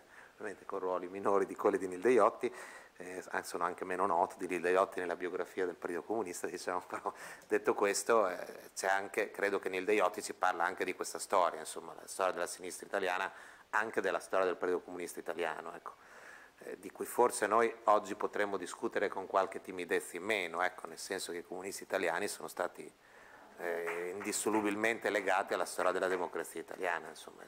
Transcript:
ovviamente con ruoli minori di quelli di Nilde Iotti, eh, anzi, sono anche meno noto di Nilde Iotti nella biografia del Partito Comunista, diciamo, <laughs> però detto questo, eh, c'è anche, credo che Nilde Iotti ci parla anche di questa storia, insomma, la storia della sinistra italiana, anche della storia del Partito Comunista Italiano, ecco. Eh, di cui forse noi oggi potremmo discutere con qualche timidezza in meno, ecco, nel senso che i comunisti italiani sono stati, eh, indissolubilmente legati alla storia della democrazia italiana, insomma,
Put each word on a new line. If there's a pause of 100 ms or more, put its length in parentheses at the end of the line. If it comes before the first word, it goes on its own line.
(360)
ovviamente
con
ruoli
minori
di
quelli
di
Nilde
Iotti, (400)
eh, (100)
anzi,
sono
anche
meno
noto
di
Nilde
Iotti
nella
biografia
del
Partito
Comunista,
diciamo,
<laughs>
però (340)
detto
questo,
eh,
c'è
anche,
credo
che
Nilde
Iotti
ci
parla
anche
di
questa
storia,
insomma,
la
storia
della
sinistra
italiana, (420)
anche
della
storia
del
Partito
Comunista
Italiano,
ecco. (480)
Eh,
di
cui
forse
noi (120)
oggi
potremmo
discutere
con
qualche
timidezza
in
meno,
ecco,
nel
senso
che
i
comunisti
italiani
sono
stati, (680)
eh,
indissolubilmente
legati
alla
storia
della
democrazia
italiana,
insomma,